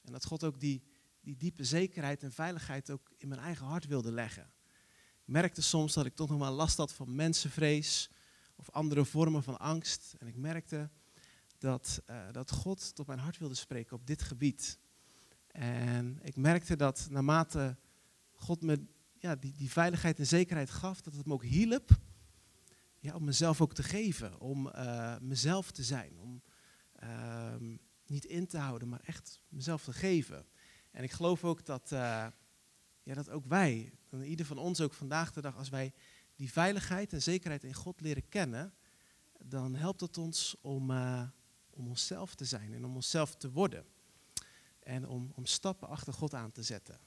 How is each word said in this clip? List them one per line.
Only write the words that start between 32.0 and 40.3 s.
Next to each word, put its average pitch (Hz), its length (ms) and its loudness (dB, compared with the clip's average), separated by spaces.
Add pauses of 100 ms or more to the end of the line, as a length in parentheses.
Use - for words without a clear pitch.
ja, 135 100 -8
dat 143 160 -6
ook 135 160 -6
wij, 131 480 4 (160)
en 131 140 -8
ieder 160 220 -4
van 139 120 -8
ons 165 240 0
ook 143 120 2
vandaag 156 400 -2
de 151 80 -8
dag, 135 160 -8
als 131 120 -8
wij 135 240 -4 (480)
die 127 100 -6
veiligheid 190 600 0
en 147 80 -2
zekerheid 170 420 0
in 135 100 -10
God - 280 -10
leren 151 280 -2
kennen, 160 440 -2 (720)
dan 131 300 -2
helpt 180 260 -2
het 170 160 -6
ons 165 440 -2